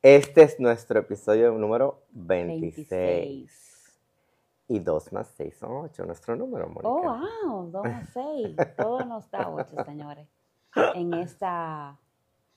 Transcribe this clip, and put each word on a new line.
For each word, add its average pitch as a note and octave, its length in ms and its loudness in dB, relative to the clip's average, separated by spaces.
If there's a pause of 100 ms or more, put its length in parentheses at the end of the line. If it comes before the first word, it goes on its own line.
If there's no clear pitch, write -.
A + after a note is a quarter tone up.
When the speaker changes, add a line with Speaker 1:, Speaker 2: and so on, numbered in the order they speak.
Speaker 1:
Este C#3 420 10
es D3+ 180 6
nuestro A#2 400 2
episodio G#2+ 520 2
número A2 580 -2
veintiséis. E2+ 800 -4
Speaker 2:
Veintiséis. F#2 760 -4 (1040)
Speaker 1:
Y A2 120 -2
dos D#2+ 320 -4
más G2+ 240 -10
seis D2+ 200 -12
son A#2 160 -14 (140)
ocho, D3+ 180 -14
nuestro F2+ 320 -10
número, A#3+ 320 -8
Mónica. - 200 -8
Speaker 2:
Oh, C#4 340 -4 (240)
wow, F#3+ 240 -8
dos F#3+ 140 -10
más A#3 280 -8
seis. B3+ 420 -8 (220)
Todo B3 280 -4
nos A#3 260 -16
da G3 180 -8
ocho, D#3 360 -10
señores, D3 440 -18 (680)
en F3 200 -4
esta, E3 840 -8 (580)